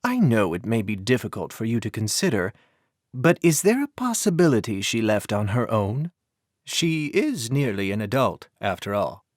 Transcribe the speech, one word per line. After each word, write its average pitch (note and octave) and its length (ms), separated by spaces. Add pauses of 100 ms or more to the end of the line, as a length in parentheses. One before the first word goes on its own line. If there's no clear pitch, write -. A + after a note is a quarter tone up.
I B3 140
know A2+ 360
it F2+ 120
may A2+ 160
be G#2 140
difficult G2+ 560
for - 140
you A2+ 160
to A2 80
consider, G#2+ 640 (600)
but D#3 280
is E3 220
there A#3 200
a D4 40
possibility D#3+ 920
she A2+ 200
left G#2+ 320
on G#2 160
her A#2 200
own? A#2 420 (540)
She D#3+ 420
is F#3+ 440
nearly G#2+ 400
an G#2 80
adult, G#2+ 480 (140)
after G2+ 340
all. F2 300 (120)